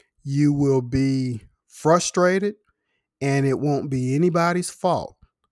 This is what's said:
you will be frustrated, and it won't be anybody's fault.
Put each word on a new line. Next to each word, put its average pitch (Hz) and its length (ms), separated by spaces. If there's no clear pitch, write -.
you 147 300
will 139 300
be 131 580
frustrated, 180 880
and 139 240
it 131 120
won't 143 300
be 127 260
anybody's 170 540
fault. - 480